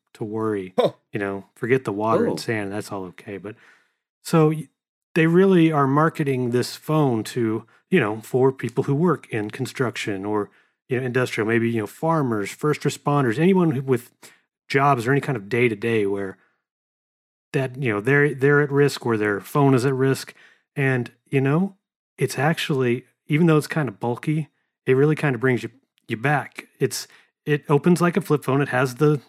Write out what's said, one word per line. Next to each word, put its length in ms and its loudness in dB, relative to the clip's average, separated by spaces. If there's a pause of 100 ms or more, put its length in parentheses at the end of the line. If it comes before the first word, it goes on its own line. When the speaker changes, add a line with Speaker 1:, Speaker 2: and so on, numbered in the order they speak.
(160)
Speaker 1:
to 80 -10
worry. 560 -4
Speaker 2:
Huh. 140 2 (180)
Speaker 1:
You 80 -6
know, 340 -6
forget 300 0
the 100 -4
water 320 0
and 140 -4
Speaker 3:
Ooh. 20 -12
Speaker 1:
sand. 300 -4
That's 200 -10
all 140 -8
okay. 320 -14
But 180 -14 (680)
so 260 4
y-, 180 -6 (460)
they 140 2
really 440 6
are 140 2
marketing 640 0
this 260 -2
phone 500 0
to, 420 -4 (240)
you 80 4
know, 220 -2
for 300 2
people 340 -4
who 100 0
work 340 0
in 220 -6
construction 760 -6
or, 240 -2 (400)
you 100 -2
know, 60 -6
industrial, 420 -2
maybe, 220 2
you 120 -2
know, 60 -6
farmers, 640 -2
first 320 -4
responders, 560 0
anyone 340 4
who, 120 -4
with 260 -2 (580)
jobs 380 2
or 60 0
any 100 2
kind 160 -4
of 120 -12
day-to-day 580 0
where 300 -6 (1160)
that, 280 -4
you 120 0
know, 80 -2
they're, 320 2
they're 280 4
at 100 0
risk 340 2
or 120 0
their 220 0
phone 360 2
is 100 2
at 80 0
risk. 400 -2 (420)
And, 360 -2 (180)
you 100 0
know, 360 0 (420)
it's 220 -4
actually, 680 -2 (220)
even 200 2
though 100 6
it's 100 0
kind 200 -4
of 120 -10
bulky, 500 -4 (360)
it 80 4
really 220 4
kind 200 -2
of 60 -8
brings 220 0
you, 60 -8 (380)
you 100 -6
back. 500 -4 (120)
It's, 280 -4 (380)
it 240 -2
opens 320 4
like 160 0
a 40 -2
flip 220 -2
phone. 180 0
It 80 -2
has 260 -2
the, 320 2